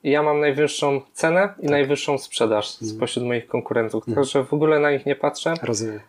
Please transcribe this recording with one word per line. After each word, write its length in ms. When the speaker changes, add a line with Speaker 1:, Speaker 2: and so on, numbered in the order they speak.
Speaker 1:
Ja 180
mam 180
najwyższą 600
cenę 360
i 40
Speaker 2:
Tak. 80
Speaker 1:
najwyższą 480
sprzedaż 560
Speaker 2:
Mhm. 160
Speaker 1:
spośród 360
moich 200
konkurentów, 640
Speaker 2:
Mhm. 60
Speaker 1:
także 200
w 100
ogóle 260
na 100
nich 160
nie 100
patrzę. 460
Speaker 2:
Rozumiem. 460